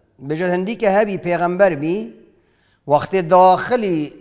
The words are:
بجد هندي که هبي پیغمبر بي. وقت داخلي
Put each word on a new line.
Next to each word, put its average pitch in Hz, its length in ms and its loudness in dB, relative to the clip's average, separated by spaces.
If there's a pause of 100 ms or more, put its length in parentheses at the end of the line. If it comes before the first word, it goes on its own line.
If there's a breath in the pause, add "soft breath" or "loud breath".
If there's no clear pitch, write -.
(180)
بجد 156 320 -6
هندي 185 240 -4
که 220 160 -2
هبي 202 280 0
پیغمبر 175 560 0
بي. 180 400 -6 (720)
وقت 147 300 0
داخلي 185 1040 2